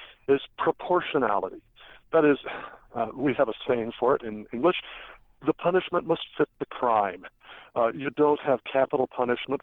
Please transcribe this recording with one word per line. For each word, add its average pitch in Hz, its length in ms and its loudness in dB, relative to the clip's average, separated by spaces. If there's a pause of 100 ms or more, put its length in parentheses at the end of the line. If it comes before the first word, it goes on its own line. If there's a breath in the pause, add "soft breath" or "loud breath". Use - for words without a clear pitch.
(280 loud breath)
is 139 120 4 (180)
proportionality. 123 1040 0 (500 loud breath)
That 160 120 6
is, 143 140 6 (560 loud breath)
uh, 117 200 -2
we 127 200 0
have 131 140 2
a 107 60 -6 (120)
saying 117 320 0
for 123 160 4
it - 80 -2
in 107 300 -10
English, 143 240 2 (680 loud breath)
"The 143 80 2
punishment 175 540 -2
must 165 160 -2 (140)
fit 151 120 0 (100)
the - 80 -6
crime." 101 600 0 (480 loud breath)
Uh, 117 140 2
you 139 220 -4
don't 147 300 4
have 131 200 0 (100)
capital 131 360 2
punishment 123 560 -4